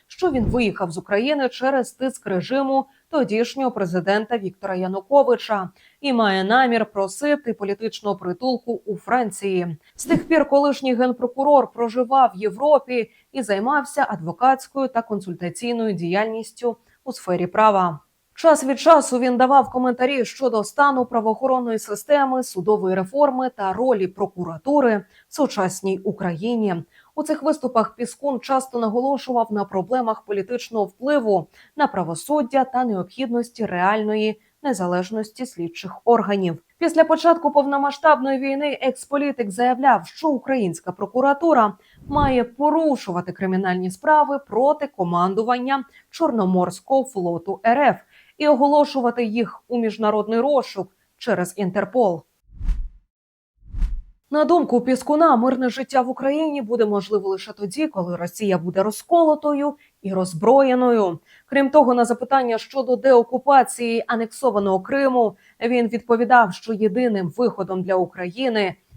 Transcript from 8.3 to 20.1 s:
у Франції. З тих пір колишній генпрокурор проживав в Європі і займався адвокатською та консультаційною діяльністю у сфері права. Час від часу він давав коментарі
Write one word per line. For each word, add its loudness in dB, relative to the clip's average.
у -6
Франції. -2
З -14
тих 0
пір 4
колишній 2
генпрокурор 2
проживав 2
в -16
Європі 0
і -4
займався -2
адвокатською -2
та -4
консультаційною -4
діяльністю -4
у -8
сфері -4
права. 2
Час 4
від -2
часу 6
він 0
давав 4
коментарі 0